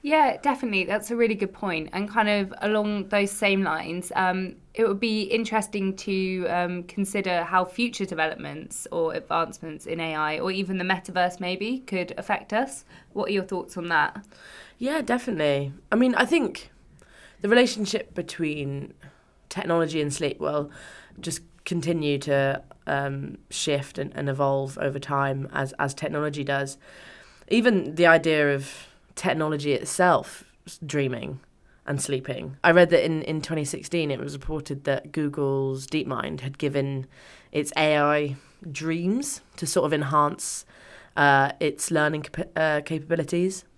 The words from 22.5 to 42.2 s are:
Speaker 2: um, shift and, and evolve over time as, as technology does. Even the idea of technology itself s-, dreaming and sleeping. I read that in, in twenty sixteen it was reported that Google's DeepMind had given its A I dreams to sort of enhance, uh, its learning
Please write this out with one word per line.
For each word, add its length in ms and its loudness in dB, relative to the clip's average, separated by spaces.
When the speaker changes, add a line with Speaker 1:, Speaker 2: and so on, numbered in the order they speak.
Speaker 2:
um, 540 -2
shift 480 -2
and, 180 -6
and 140 -2
evolve 480 0
over 220 -2
time 520 -2
as, 280 -4
as 140 0
technology 520 -4
does. 320 -2
Even 460 4
the 100 6
idea 500 6
of 320 -10
technology 580 0
itself 680 2
s-, 180 -16
dreaming 540 -2
and 120 -2
sleeping. 640 -4
I 60 8
read 220 8
that 120 6
in, 200 0
in 180 -2
twenty 240 -4
sixteen 460 -4
it 80 -2
was 140 -8
reported 500 -6
that 280 -2
Google's 760 -2
DeepMind 540 -4
had 180 -8
given 480 -2
its 240 -2
A 220 4
I 380 2
dreams 720 -2
to 100 -6
sort 220 2
of 60 2
enhance, 760 0
uh, 440 6
its 300 -2
learning 320 2